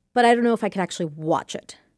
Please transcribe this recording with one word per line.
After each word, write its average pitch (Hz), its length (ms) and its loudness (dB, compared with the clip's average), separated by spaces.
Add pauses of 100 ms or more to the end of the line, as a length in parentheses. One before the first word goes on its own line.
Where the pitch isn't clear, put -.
(140)
but 247 120 4
I 240 100 6
don't 240 80 0
know 233 100 4
if 220 100 -2
I 202 60 0
could 196 120 -4
actually 175 340 -4
watch 156 400 -2
it. - 220 -14 (200)